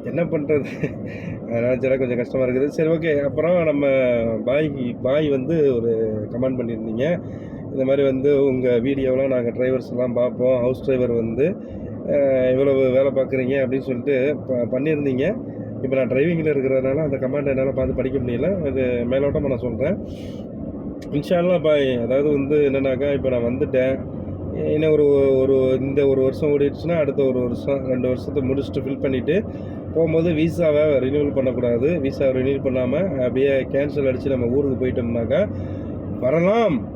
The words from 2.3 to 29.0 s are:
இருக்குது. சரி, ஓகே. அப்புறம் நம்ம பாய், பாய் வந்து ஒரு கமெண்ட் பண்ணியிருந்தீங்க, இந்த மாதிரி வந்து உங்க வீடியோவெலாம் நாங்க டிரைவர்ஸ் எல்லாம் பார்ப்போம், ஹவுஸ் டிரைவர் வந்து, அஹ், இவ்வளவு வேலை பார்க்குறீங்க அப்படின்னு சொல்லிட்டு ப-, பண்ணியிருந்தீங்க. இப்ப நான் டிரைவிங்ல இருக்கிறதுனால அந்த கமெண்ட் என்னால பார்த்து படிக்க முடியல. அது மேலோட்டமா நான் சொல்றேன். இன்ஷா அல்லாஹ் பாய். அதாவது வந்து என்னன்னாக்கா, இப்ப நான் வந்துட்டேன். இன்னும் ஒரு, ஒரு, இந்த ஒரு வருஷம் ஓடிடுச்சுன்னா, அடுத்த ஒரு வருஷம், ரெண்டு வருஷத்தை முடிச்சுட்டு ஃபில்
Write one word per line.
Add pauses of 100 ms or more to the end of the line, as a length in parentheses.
இருக்குது.
சரி,
ஓகே.
அப்புறம்
நம்ம (560)
பாய்,
பாய்
வந்து
ஒரு (180)
கமெண்ட்
பண்ணியிருந்தீங்க, (500)
இந்த
மாதிரி
வந்து
உங்க
வீடியோவெலாம்
நாங்க
டிரைவர்ஸ்
எல்லாம்
பார்ப்போம்,
ஹவுஸ்
டிரைவர்
வந்து, (520)
அஹ்,
இவ்வளவு
வேலை
பார்க்குறீங்க
அப்படின்னு
சொல்லிட்டு (120)
ப-,
பண்ணியிருந்தீங்க. (460)
இப்ப
நான்
டிரைவிங்ல
இருக்கிறதுனால
அந்த
கமெண்ட்
என்னால
பார்த்து
படிக்க
முடியல.
அது
மேலோட்டமா
நான்
சொல்றேன். (1120)
இன்ஷா
அல்லாஹ்
பாய்.
அதாவது
வந்து
என்னன்னாக்கா,
இப்ப
நான்
வந்துட்டேன். (520)
இன்னும்
ஒரு,
ஒரு,
இந்த
ஒரு
வருஷம்
ஓடிடுச்சுன்னா,
அடுத்த
ஒரு
வருஷம்,
ரெண்டு
வருஷத்தை
முடிச்சுட்டு
ஃபில்